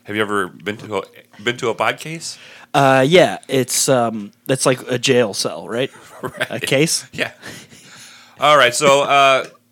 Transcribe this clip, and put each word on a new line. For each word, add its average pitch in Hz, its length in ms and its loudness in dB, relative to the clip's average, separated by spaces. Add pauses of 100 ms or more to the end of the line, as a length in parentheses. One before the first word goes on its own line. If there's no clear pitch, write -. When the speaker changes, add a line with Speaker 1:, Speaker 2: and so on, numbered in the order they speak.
Speaker 1:
Have 104 120 -10
you 107 60 -2
ever 101 260 -2
been 104 300 -10
to 104 220 -8
a, - 40 -8 (400)
been 120 140 -4
to 127 100 -6
a 107 80 -2
podcast? 139 600 -6 (360)
Speaker 2:
Uh, 135 320 4
yeah, 147 340 4 (100)
it's, 135 400 -2
um, 117 420 -2 (140)
that's 131 200 -2
like 131 140 2 (100)
a 123 80 -2
jail 120 360 0
cell, 85 340 -8
right? 120 280 -6
Speaker 1:
<laughs> - 280 -20
Right. 123 280 -8
Speaker 2:
A 113 100 -8
case? - 500 -2
Speaker 1:
Yeah. - 220 -8 (1040)
All 147 160 4
right, 123 180 4
so, 143 280 2
uh, 135 440 2 (260)